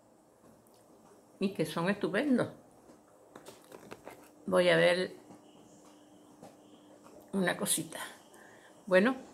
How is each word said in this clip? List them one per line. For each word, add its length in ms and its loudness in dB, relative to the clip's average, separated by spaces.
y 120 -2
que 160 -4
son 220 -4
estupendos. 600 0
Voy 240 2
a 60 6
ver 380 2
una 240 0
cosita. 440 -4
Bueno, 280 4